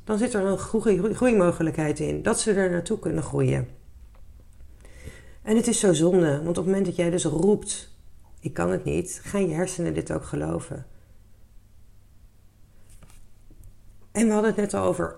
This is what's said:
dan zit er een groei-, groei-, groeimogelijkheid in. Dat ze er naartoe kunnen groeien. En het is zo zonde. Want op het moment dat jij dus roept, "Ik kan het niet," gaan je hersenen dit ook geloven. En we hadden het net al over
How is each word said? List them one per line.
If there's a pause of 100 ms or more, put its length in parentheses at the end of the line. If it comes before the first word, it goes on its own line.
dan
zit
er
een
groei-,
groei-,
groeimogelijkheid
in.
Dat
ze
er
naartoe
kunnen
groeien. (1600)
En
het
is
zo
zonde.
Want
op
het
moment
dat
jij
dus
roept, (460)
"Ik
kan
het
niet,"
gaan
je
hersenen
dit
ook
geloven. (3250)
En
we
hadden
het
net
al
over